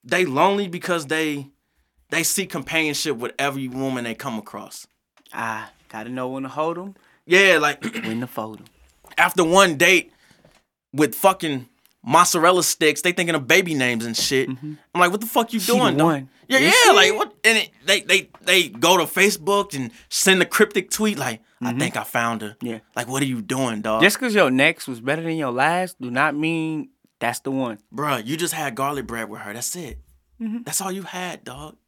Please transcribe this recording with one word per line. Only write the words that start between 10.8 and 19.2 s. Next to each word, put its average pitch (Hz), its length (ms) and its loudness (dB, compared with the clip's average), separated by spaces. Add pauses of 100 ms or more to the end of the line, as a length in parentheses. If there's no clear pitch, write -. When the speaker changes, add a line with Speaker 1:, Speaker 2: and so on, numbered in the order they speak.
Speaker 1:
with 147 220 2
fucking 160 540 0 (360)
mozzarella 170 600 4
sticks, - 380 0
they 180 100 0
thinking 170 220 -2
of 139 120 -2
baby 170 280 4
names 123 320 0
and 113 100 -6
shit. 135 320 0
Speaker 2:
Mm-hmm. 151 260 -10 (200)
Speaker 1:
I'm 175 60 0
like, 175 100 6
"What 202 100 -2
the 226 60 -8
fuck 233 260 -2
you 226 80 -2
Speaker 2:
She 233 120 -4
the - 60 4
Speaker 1:
doing, 196 180 2
though?" 151 100 4
Speaker 2:
one. 143 240 -2 (180)
Speaker 1:
Yeah, 262 120 4
Speaker 2:
Is 285 40 4
Speaker 1:
yeah, 339 60 4 (220)
Speaker 2:
she? 403 40 8
Speaker 1:
like, 381 180 6
what? - 200 -4 (100)
And 220 140 6
it, - 120 -4 (140)
they, 190 160 2
they, - 300 0 (100)
they 185 300 2
go 165 260 4
to 165 80 2
Facebook 190 680 0